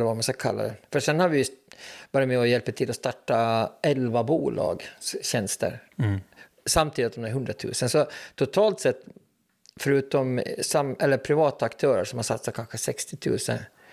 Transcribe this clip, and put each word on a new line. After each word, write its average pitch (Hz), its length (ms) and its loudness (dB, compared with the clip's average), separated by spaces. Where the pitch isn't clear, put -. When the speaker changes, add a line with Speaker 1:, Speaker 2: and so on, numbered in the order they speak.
Speaker 1:
vad 113 120 2
man 113 80 -4
ska 127 100 0
kalla 107 300 -2
det. 110 100 -4
För 147 80 0
sen 156 200 2
har 180 100 4
vi 151 80 2
ju 131 80 4
varit 135 160 2
med 127 120 2
och 120 80 4
hjälpt 120 280 2
till 123 140 0
att 120 60 -4
starta 113 760 0
elva 123 420 2
bolag, 117 600 0
s-, - 260 -8
tjänster. 110 580 -2
Speaker 2:
Mm. 101 200 2
Speaker 1:
Samtidigt 147 460 0
att - 40 -16
de 117 80 -8
är 110 80 -4
hundratusen. 120 580 -4
Så 151 160 4
totalt 190 440 2
sett, - 220 0
förutom 135 600 2
sam-, 139 380 0
eller 139 180 4
privata 147 480 2
aktörer 110 380 2
som 120 160 -6
har 110 40 -2
satsat 113 320 -4
kanske 117 220 -8
sextiotusen, 120 840 -4